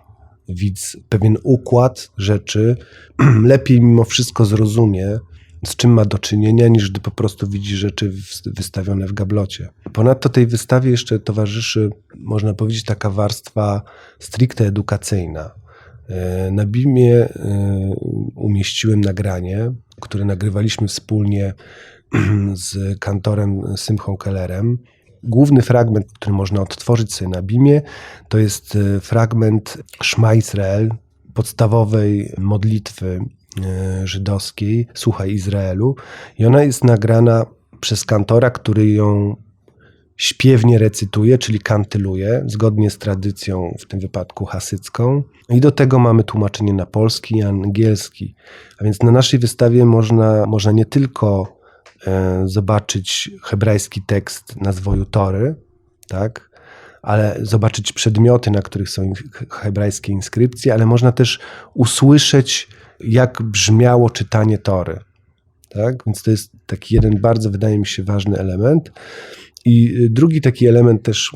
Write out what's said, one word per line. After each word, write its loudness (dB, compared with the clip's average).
widz -6
pewien 2
układ 0
rzeczy, 0
<clears throat> 6
lepiej 4
mimo 6
wszystko -2
zrozumie, 0
z -10
czym 4
ma 6
do -2
czynienia, 2
niż 2
gdy -8
po -8
prostu -6
widzi -6
rzeczy -4
w-, -14
wystawione -6
w -8
gablocie. -4
Ponadto 2
tej 2
wystawie 0
jeszcze -2
towarzyszy, -4
można -4
powiedzieć, -4
taka -4
warstwa -4
stricte -2
edukacyjna. -6
E, -6
na 0
Bimie, 4
e, 0
umieściłem 0
nagranie, -4
które -6
nagrywaliśmy -2
wspólnie -2
<clears throat> 0
z -6
kantorem -4
Symchą -4
Kellerem. -4
Główny 4
fragment, 2
który -4
można -2
odtworzyć -2
sobie -6
na -6
Bimie, 4
to 0
jest, -2
e, 0
fragment 0
Szma 2
Israel, 0
podstawowej 0
modlitwy, -4
e, -6
żydowskiej, -4
Słuchaj -2
Izraelu. -2
I 2
ona 6
jest -2
nagrana 4
przez -4
kantora, 2
który 0
ją 0
śpiewnie 4
recytuje, 2
czyli -2
kantyluje, -2
zgodnie 0
z -8
tradycją, -6
w -20
tym -10
wypadku -8
hasycką. -4
I 4
do 6
tego 4
mamy 4
tłumaczenie -2
na -2
polski -2
i 0
angielski. -2
A -10
więc -2
na 6
naszej 4
wystawie 2
można, 4
można 0
nie 4
tylko, -2
e, -2
zobaczyć -4
hebrajski -2
tekst -6
na -2
zwoju -4
Tory, -2
tak? -8
Ale 0
zobaczyć -2
przedmioty, 2
na 0
których -6
są -4
he-, -16
hebrajskie -4
inskrypcje, -2
ale 2
można 4
też 0
usłyszeć, 2
jak 0
brzmiało 4
czytanie 0
Tory. -4
Tak? -4
Więc -6
to 2
jest -2
taki -6
jeden 2
bardzo, 0
wydaje -2
mi -4
się, -8
ważny -2
element. 0
I, 4
y, 4
drugi 2
taki 2
element 6
też, -4